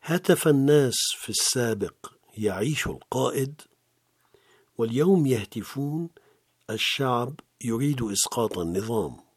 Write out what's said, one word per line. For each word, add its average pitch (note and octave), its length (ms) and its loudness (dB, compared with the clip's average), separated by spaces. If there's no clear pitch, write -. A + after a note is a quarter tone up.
هتف E3+ 460 2
الناس C#3 480 6
في - 120 -14
السابق: A2+ 800 -2
"يعيش G#2+ 500 0
القائد"، C3 760 -4
واليوم C#3+ 480 4
يهتفون: C3+ 840 -4
"الشعب B2 720 -2
يريد B2+ 400 0
إسقاط G#2+ 560 -2
النظام". F2+ 680 -4